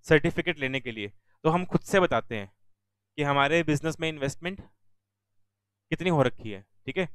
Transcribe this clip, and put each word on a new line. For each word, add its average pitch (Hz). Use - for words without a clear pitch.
certificate 160
लेने 131
के 123
लिए 104
तो 160
हम 180
खुद -
से -
बताते 120
हैं 98
कि 147
हमारे 143
business 151
में 160
investment 156
कितनी 170
हो 156
रखी 120
है, 98
ठीक 135
है। 185